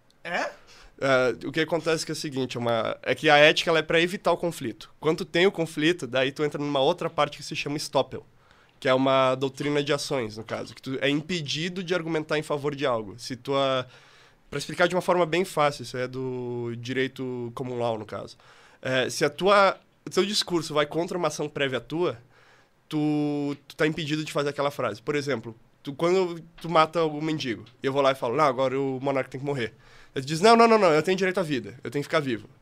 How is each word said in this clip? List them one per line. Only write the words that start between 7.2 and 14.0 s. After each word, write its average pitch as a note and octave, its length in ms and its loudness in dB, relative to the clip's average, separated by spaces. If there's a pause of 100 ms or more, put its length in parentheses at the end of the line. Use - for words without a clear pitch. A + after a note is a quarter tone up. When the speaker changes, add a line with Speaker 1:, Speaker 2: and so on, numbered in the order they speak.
Speaker 2:
que D3 40 -18
se - 140 -10
chama D3 200 -4
estoppel, - 480 -2 (540)
que C3+ 100 -2
é C3 60 6
uma C3 400 4
doutrina C#3 480 -2
de C#3+ 100 -2
ações, B2+ 440 -4
no A2 80 -12
caso, G#2+ 300 -8
que - 60 -20
tu C3 200 -8
é C3+ 100 0
impedido D#3 720 -4
de E3+ 100 -6
argumentar D#3+ 460 -2
em D#3 40 -2
favor D3 340 -4
de C#3 100 -2
algo. A2+ 320 -2
Se - 160 -10
tua, C3 500 0 (640)